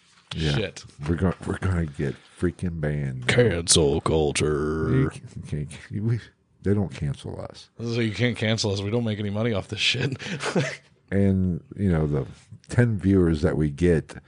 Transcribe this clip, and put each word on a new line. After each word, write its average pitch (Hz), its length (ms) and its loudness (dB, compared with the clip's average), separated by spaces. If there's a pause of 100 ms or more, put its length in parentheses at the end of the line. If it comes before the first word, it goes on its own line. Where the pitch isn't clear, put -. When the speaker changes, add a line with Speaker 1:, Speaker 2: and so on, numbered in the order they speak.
(360)
Speaker 1:
Yeah. 80 200 0
Speaker 2:
Shit. 98 280 -4 (240)
Speaker 1:
We're 85 80 2
gonna, 85 200 0 (120)
we're 92 100 -4
gonna 87 300 0
get 71 280 -6 (240)
freaking 87 400 -2
banned. 73 480 -4
Speaker 2:
Cancel 85 760 2
culture. 76 920 0
Speaker 1:
You 131 180 2 (380)
can't, - 0 -
can't, 80 560 -8
we, 113 160 0 (420)
they 95 140 0
don't 147 180 -2
cancel 107 480 -6
us. - 280 -14 (100)
Speaker 2:
So 117 220 -2
you 110 120 0
can't 113 240 0
cancel 110 360 0
us. 98 80 -2
We 101 100 -2
don't 120 120 0
make 107 160 -2
any 104 120 -2
money 110 220 0
off 95 160 -2
this 101 100 -6
shit. 131 380 -2 (380)
<laughs> - 260 -2 (300)
Speaker 1:
And, 95 500 2 (160)
you 98 140 2
know, 78 160 2
the 71 180 0 (420)
ten 120 300 2
viewers 87 460 4
that 80 140 2
we 76 120 2
get, 78 460 2 (120)